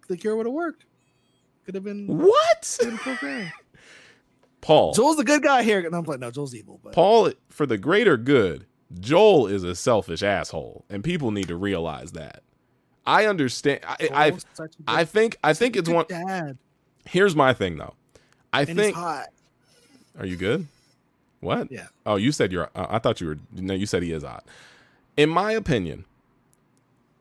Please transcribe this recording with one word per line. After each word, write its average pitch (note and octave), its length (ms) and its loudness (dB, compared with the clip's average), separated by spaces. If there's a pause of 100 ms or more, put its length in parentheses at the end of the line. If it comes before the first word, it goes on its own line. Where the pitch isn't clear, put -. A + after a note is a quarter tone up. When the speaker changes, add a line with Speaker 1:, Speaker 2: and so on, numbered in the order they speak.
Speaker 1:
the F3+ 100 -6
cure G#3+ 200 -4
would've A3+ 160 -4
worked. D#4+ 320 -8 (800)
Could F#3 100 -14
have F#3+ 80 -10
been G3+ 240 -10
Speaker 2:
What? D5 720 4
Speaker 1:
could A#3+ 140 0
have A3+ 120 -10
been C4 120 -6
cocaine. B3+ 420 -8
Speaker 2:
<laughs> - 1000 -20
Paul. B2 320 6
Speaker 1:
Joel's C#4+ 240 4
the C#4+ 80 0
good D4 180 4
guy C#4 200 4
here. G3 260 2
No, E3+ 100 -4
I'm E3 60 -4
playing. D3 160 -6
No, B2 100 -10
Joel's C3+ 240 -10
evil. G2+ 280 -20
But - 100 -20
Speaker 2:
Paul, F#3+ 400 6 (180)
for D3+ 160 -2
the A#2 100 0
greater E3 400 2
good, A2+ 500 2 (320)
Joel D#3 480 6
is G2 180 -2
a F2 100 -4
selfish F#2+ 480 -2
asshole, E2 680 -4
and G2+ 160 -10
people D3+ 260 -4
need G2+ 180 -4
to E2+ 80 -8
realize E2+ 560 -6
that. D#2+ 300 -18 (640)
I F3+ 200 4
understand. C#3+ 600 0
I, C#3 260 -4
I, D3 180 4
Speaker 1:
Joel's - 240 -6
such D#3+ 200 -16
a - 40 -20
good, D3+ 100 -20
Speaker 2:
I D3 160 2
think, G#3+ 380 0
I D#3 100 4
Speaker 1:
such D#3 40 0
a - 20 -10
Speaker 2:
think A#3 180 0
it's E3+ 120 -2
Speaker 1:
good E3+ 60 2
Speaker 2:
one. E3+ 140 2
Speaker 1:
dad. E3+ 500 -8 (480)
Speaker 2:
Here's F#3 300 2
my C3 160 4
thing, F#2 240 -2
though. - 180 -14 (580)
I C3+ 80 2
Speaker 1:
And C#3+ 100 0
he's E3 80 -8
Speaker 2:
think. G#3 180 2
Speaker 1:
hot. D#3+ 300 -8 (920)
Speaker 2:
Are G#2+ 80 -10
you F2+ 100 -8
good? A#2+ 300 -4 (760)
What? C#3 300 -4
Speaker 1:
Yeah. F#2+ 180 -16 (180)
Speaker 2:
Oh, G#2 100 2
you A2+ 160 2
said A#2 200 0
you're. F2 220 -4
Uh, F#2+ 140 -8
I A2 120 -2
thought A#2 200 -2
you E2+ 60 -6
were. D2+ 120 -6 (140)
No, F#2 220 -6
you F#2+ 100 -2
said F#2+ 180 -2
he E2+ 100 -4
is D#2 100 -8
hot. C2 240 -16 (720)
In D3+ 100 4
my F#3 240 0
opinion, G#2 540 -4 (1160)